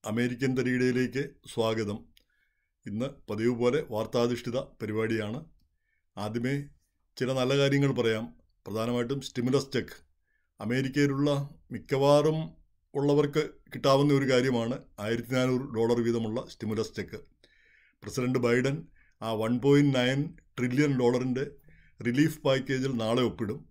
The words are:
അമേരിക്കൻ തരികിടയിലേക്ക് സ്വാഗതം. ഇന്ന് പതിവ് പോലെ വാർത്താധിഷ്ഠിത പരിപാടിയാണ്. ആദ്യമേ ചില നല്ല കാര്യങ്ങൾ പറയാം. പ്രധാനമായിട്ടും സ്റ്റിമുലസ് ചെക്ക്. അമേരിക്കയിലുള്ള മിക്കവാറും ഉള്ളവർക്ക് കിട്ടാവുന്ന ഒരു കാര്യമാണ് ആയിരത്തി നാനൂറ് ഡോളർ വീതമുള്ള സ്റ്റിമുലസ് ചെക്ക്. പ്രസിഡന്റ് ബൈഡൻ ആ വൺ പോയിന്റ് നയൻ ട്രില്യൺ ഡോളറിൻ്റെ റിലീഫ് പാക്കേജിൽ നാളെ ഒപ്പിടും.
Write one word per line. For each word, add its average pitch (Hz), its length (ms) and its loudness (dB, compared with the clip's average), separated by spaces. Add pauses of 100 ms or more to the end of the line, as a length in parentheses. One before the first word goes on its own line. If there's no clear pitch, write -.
അമേരിക്കൻ 123 500 -2
തരികിടയിലേക്ക് 127 680 0 (240)
സ്വാഗതം. 110 500 -2 (880)
ഇന്ന് 110 220 -6 (180)
പതിവ് 110 300 0
പോലെ 123 240 2 (100)
വാർത്താധിഷ്ഠിത 120 680 -2 (160)
പരിപാടിയാണ്. 110 680 -4 (800)
ആദ്യമേ 117 360 -4 (640)
ചില 123 160 -2
നല്ല 127 240 0
കാര്യങ്ങൾ 139 340 2
പറയാം. 113 340 0 (400)
പ്രധാനമായിട്ടും 120 560 -4
സ്റ്റിമുലസ് 131 500 -2
ചെക്ക്. - 260 -4 (600)
അമേരിക്കയിലുള്ള 135 680 0 (420)
മിക്കവാറും 147 680 2 (540)
ഉള്ളവർക്ക് 143 500 2 (260)
കിട്ടാവുന്ന 143 440 4
ഒരു 135 160 2
കാര്യമാണ് 123 500 2 (200)
ആയിരത്തി 117 340 -4
നാനൂറ് 127 360 0
ഡോളർ 117 320 2
വീതമുള്ള 117 480 -2
സ്റ്റിമുലസ് 107 460 -6
ചെക്ക്. - 240 -10 (840)
പ്രസിഡന്റ് 123 360 -2
ബൈഡൻ 127 360 2 (460)
ആ 113 120 -6
വൺ 110 260 -2
പോയിന്റ് 143 360 6
നയൻ 127 240 2 (340)
ട്രില്യൺ 127 440 0
ഡോളറിൻ്റെ 123 480 2 (540)
റിലീഫ് 139 420 2
പാക്കേജിൽ 135 560 0
നാളെ 113 240 0
ഒപ്പിടും. 104 500 -2